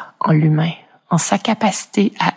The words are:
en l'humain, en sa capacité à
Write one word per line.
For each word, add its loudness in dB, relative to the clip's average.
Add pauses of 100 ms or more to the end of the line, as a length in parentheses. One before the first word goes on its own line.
(200)
en 0
l'humain, 2 (380)
en 2
sa 0
capacité -2
à -2